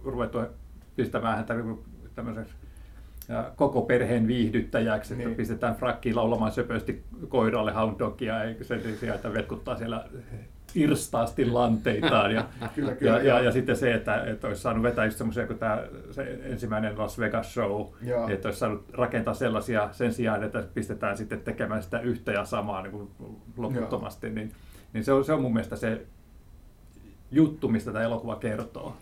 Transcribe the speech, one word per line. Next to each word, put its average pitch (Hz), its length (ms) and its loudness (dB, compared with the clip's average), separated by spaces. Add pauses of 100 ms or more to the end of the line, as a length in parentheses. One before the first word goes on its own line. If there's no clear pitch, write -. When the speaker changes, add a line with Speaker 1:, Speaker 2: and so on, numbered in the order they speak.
Speaker 1:
ruvettu 120 340 -2 (580)
pistämään 113 420 0
häntä 113 160 -2
niinku 113 300 -4 (320)
tämmöiseksi, 113 380 -8 (760)
ja 113 260 -4
koko 135 260 4
perheen 117 460 4
viihdyttäjäksi, 113 840 2
että 123 120 -4
Speaker 2:
Niin. 113 120 -2
Speaker 1:
pistetään 113 380 0
frakkiin 120 400 0
laulamaan 113 360 2
söpösti 120 520 -2 (240)
koiralle 110 460 4
Hound 110 260 0
Dogia, 110 440 -2
eikä 113 200 -6
sen 113 180 -4 (180)
sijaan, 110 160 -2
että 107 180 -6
vetkuttaa 110 440 -4
siellä 113 280 -4 (720)
irstaasti 135 680 2
lanteitaan. 117 880 4
Ja, 110 120 0 (140)
Speaker 2:
<laughs> 117 160 -8
Kyllä, 135 200 0
kyllä, 135 160 4
Speaker 1:
ja, 117 60 8
ja, 131 100 4
Speaker 2:
joo. 120 120 8
Speaker 1:
ja 123 120 6
sitten 123 260 4
se, 123 160 4
että, 113 300 2
että 110 240 -4
olisi 98 140 -4
saanut 113 220 2
vetää 120 220 4
just 107 120 0
semmoisia 117 300 0
kuin 110 120 -6
tää, 113 240 0 (280)
se 131 320 -6
ensimmäinen 107 560 -2
Las 107 200 -4
Vegas 110 340 0
show, 104 320 0 (160)
Speaker 2:
Joo. 120 280 0
Speaker 1:
että 101 180 0
olisi 98 120 -4
saanut 107 340 -2
rakentaa 117 400 0
sellaisia 110 580 0
sen 120 220 0
sijaan, 107 300 0
että 107 200 -4 (100)
pistetään 107 440 -2
sitten 107 240 -6
tekemään 107 420 -4
sitä 117 160 -2
yhtä 120 320 -2
ja 101 140 2
samaa 101 360 -2
niinku 98 300 -10 (460)
loputtomasti. 117 720 -4
Speaker 2:
Joo. 110 80 -6
Speaker 1:
Niin, 110 160 -6 (420)
niin 110 100 -2
se 135 100 4
on, 135 120 6
se 151 80 4
on 139 80 2
mun 123 120 2
mielestä 113 220 0
se 110 260 -2 (1300)
juttu, 147 380 6
mistä 110 240 2
tää 110 100 0
elokuva 113 320 -2
kertoo. - 640 -6